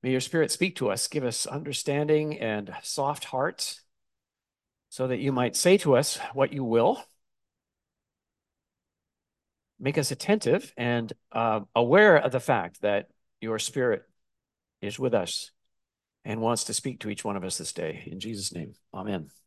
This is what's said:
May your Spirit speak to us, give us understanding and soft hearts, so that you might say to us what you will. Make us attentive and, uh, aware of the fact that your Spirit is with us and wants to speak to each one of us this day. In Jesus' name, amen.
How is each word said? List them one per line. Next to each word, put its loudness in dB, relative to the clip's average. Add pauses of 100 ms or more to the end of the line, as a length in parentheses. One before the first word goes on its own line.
May 0
your 2
Spirit 0
speak -2
to 0
us, -4
give -4
us -4
understanding -2
and -4 (120)
soft -4
hearts, -6 (1080)
so -4
that -2
you -2
might 0
say 6
to 4
us 2 (160)
what 0
you -4
will. 2 (2750)
Make 0
us 0
attentive 0
and, 0 (200)
uh, 0 (140)
aware 8
of 4
the 0
fact -2
that 0 (320)
your -4
Spirit -2 (760)
is -8
with 0
us -2 (760)
and -6
wants 0
to -8
speak -6
to -8
each -8
one -4
of -6
us -6
this -8
day. -6
In -12
Jesus' -8
name, -12 (180)
amen. -8 (160)